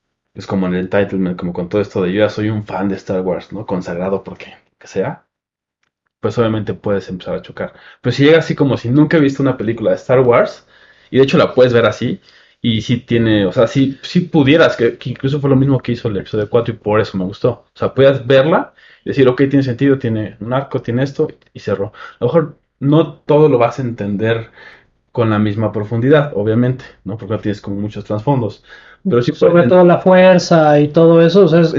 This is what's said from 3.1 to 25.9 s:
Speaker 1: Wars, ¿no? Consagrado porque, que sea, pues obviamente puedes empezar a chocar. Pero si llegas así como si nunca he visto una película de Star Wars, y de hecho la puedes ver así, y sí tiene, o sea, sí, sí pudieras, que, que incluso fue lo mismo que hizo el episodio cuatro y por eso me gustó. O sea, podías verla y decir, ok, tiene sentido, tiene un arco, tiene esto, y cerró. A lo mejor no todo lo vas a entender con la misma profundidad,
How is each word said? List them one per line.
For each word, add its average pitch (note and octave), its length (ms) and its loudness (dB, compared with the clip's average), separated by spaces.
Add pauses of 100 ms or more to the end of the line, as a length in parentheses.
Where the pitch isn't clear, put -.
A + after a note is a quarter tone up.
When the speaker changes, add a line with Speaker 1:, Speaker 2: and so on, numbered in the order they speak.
Speaker 1:
Wars, F2+ 320 -8
¿no? G#2 120 -12
Consagrado F2+ 580 -6
porque, - 300 -20 (260)
que - 80 -20
sea, G#2+ 380 -8 (960)
pues G#2+ 180 -6
obviamente A2 360 -2
puedes G2 360 -4
empezar F2+ 260 -10
a F#2 60 -10
chocar. - 320 -14 (280)
Pero A#2+ 120 -4
si C#3 120 0
llegas D#3+ 200 4
así - 100 -4
como C3 220 0
si A#2 120 -8
nunca D3 280 2
he D3+ 40 4
visto C3+ 220 0
una C3 140 -2
película G#2+ 340 -4
de F#2 60 0
Star B2+ 240 0
Wars, B2 460 0 (440)
y A#2+ 60 0
de C3 60 6
hecho C3+ 140 2
la G#2 160 2
puedes B2+ 200 4
ver A2+ 120 2
así, B2 340 -4 (420)
y A2 200 0
sí A#2 160 -2
tiene, A2 480 0
o F2+ 80 -4
sea, A2+ 140 2
sí, C3+ 360 0
sí - 180 -2
pudieras, D3 540 2
que, A#2 220 -2
que - 140 -12
incluso C3+ 280 -4
fue C#3 100 -2
lo C3+ 60 4
mismo C3+ 240 2
que A#2+ 140 -6
hizo A#2 160 -6
el G2+ 80 -4
episodio G#2 320 -6
cuatro A#2 240 -2
y - 40 -14
por G#2+ 220 -2
eso - 180 -4
me F#2 80 -4
gustó. G#2 240 -4 (240)
O - 60 -20
sea, G#2 140 -4
podías C3 340 2
verla D3+ 460 2 (320)
y - 40 -6
decir, C3 200 2
ok, B2+ 80 0 (120)
tiene C#3 140 2
sentido, C3+ 340 0
tiene A2+ 440 -6
un A2+ 120 -10
arco, C3 280 -6
tiene A#2+ 220 -4
esto, C#3+ 260 -4 (240)
y A2 80 -20
cerró. G2+ 320 -6 (260)
A A#2+ 60 -2
lo - 20 -2
mejor D3+ 300 -2 (220)
no D3+ 400 2
todo D3+ 280 4
lo C3 100 2
vas A#2 220 0
a - 40 -6
entender A2+ 640 -4 (600)
con A2+ 180 -2
la G#2+ 100 0
misma G#2+ 320 -2
profundidad, A#2+ 640 0